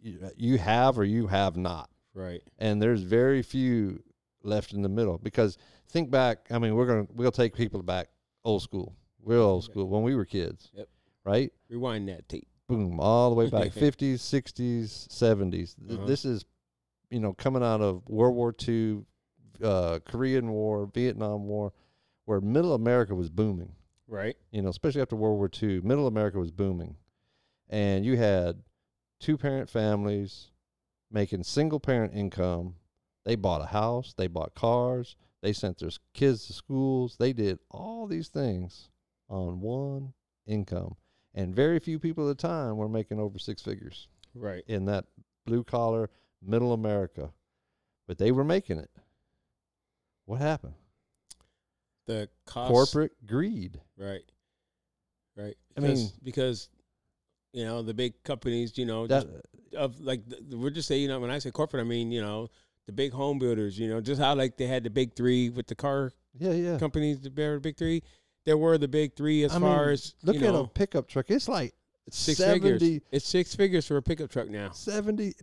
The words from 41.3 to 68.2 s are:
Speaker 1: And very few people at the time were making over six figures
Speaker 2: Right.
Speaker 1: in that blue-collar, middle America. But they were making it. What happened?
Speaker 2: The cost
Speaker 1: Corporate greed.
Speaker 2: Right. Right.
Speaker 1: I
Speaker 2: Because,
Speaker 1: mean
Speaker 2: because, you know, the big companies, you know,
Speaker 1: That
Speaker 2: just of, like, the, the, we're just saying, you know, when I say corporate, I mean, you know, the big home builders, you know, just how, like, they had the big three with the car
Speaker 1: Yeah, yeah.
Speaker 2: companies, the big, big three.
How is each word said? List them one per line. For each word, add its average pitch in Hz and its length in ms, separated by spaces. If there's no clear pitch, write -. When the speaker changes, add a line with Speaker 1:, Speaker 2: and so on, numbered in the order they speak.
Speaker 1:
And 92 200
very 151 240
few 160 200
people 160 300
at 139 80
the - 120
time 139 300
were 107 100
making 110 320
over 101 180
six 104 220
figures - 480
Speaker 2:
Right. 104 320
Speaker 1:
in 98 200
that 101 180
blue-collar, 113 640
middle 120 300
America. 104 600
But 90 100
they 113 160
were 135 120
making 156 340
it. 78 120
What 113 160
happened? 147 340
Speaker 2:
The 110 220
cost 123 260
Speaker 1:
Corporate 139 540
greed. 117 540
Speaker 2:
Right. 98 280
Right. 104 200
Speaker 1:
I 139 40
Speaker 2:
Because, 143 180
Speaker 1:
mean 107 120
Speaker 2:
because, 127 460
you 120 120
know, 113 180
the 110 120
big 120 280
companies, 120 560
you 123 80
know, 113 200
Speaker 1:
That 135 180
Speaker 2:
just - 520
of, 139 240
like, 127 280
the, 123 100
the, 123 100
we're 135 120
just 151 180
saying, 139 140
you 139 60
know, 131 120
when 120 100
I 143 80
say 131 120
corporate, 143 320
I - 60
mean, 117 220
you 117 120
know, 107 260
the 107 60
big 131 200
home 139 260
builders, 107 400
you 113 100
know, 113 120
just 135 200
how, 143 140
like, 131 220
they 127 100
had 127 180
the 113 60
big 123 240
three 123 360
with 120 160
the - 80
car 139 380
Speaker 1:
Yeah, 175 140
yeah. 175 260
Speaker 2:
companies, 151 420
the 135 100
big, 147 320
big 151 140
three. 165 260